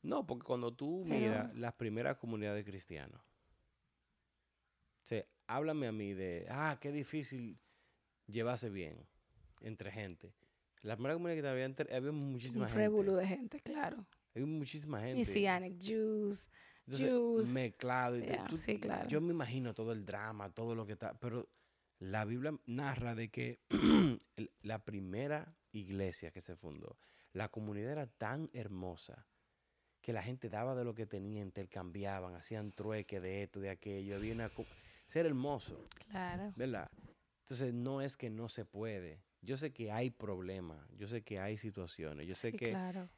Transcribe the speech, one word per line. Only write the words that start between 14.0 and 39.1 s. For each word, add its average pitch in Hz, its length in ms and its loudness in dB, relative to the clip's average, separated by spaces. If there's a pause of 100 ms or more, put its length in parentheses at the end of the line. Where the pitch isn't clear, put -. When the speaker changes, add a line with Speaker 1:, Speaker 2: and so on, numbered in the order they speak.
Speaker 1:
Había 127 120 0
muchísima 151 540 -4
gente. 127 180 0
Speaker 2:
Messianic 185 640 4
Jews, 214 680 2 (380)
Speaker 1:
Entonces, 139 240 2
Speaker 2:
Jews. 233 400 6
Speaker 1:
mezclado. 123 680 4
Entonces, - 220 0
Speaker 2:
Ya, - 100 -4
Speaker 1:
tú, 160 80 -2
Speaker 2:
sí, - 220 0
claro. - 300 0
Speaker 1:
yo 151 120 4
me 170 120 4
imagino 127 420 0
todo 113 180 0
el 107 120 -2
drama, 101 500 -4
todo 113 200 0
lo 110 120 -2
que 104 60 -4
está, 101 260 -6
pero 120 300 -4 (500)
la 101 260 2
Biblia 123 280 0 (140)
narra 123 480 0
de 110 160 -2
que 123 300 -2 (100)
<clears throat> - 520 10 (140)
el, - 240 -4
la 107 240 -4
primera 131 720 -2 (160)
iglesia 95 580 -2
que 90 100 -12
se 87 160 -10
fundó, 76 420 -10 (340)
la 101 160 -2
comunidad 107 440 -4
era 151 140 -2
tan 127 460 -4
hermosa 95 720 -8 (760)
que - 120 -4
la 110 100 0
gente 123 260 -6
daba 120 280 0
de 123 80 0
lo 117 100 -2
que 110 120 -4
tenía, 104 360 -4
intercambiaban, 95 920 -4
hacían 104 340 -6
trueque 104 500 -4
de 95 220 -2
esto, 101 160 -6
de 98 120 -2
aquello. 98 440 -4
Había 107 200 -2
una 113 160 -2
co-, - 160 -8 (420)
eso - 100 2
era 165 100 6
hermoso, 135 600 0 (220)
Speaker 2:
Claro. 185 440 -4
Speaker 1:
¿verdad? 113 340 -2 (520)
Entonces, 123 340 0
no 127 260 0
es 135 160 -2
que 120 140 -4
no 113 180 -4
se 110 160 -6
puede. 98 600 -6 (180)